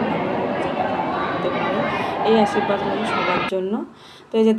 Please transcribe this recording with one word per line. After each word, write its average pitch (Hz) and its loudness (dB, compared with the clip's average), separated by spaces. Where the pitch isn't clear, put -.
ভালোভাবে - 0
পূজাটা - -2
করতে - -2
পারে, 185 0
এই 226 6
আশীর্বাদ 208 0
রইল 202 -2
সবার 180 0
জন্য। 190 -2
তো - -8
এই 220 6
যে 220 4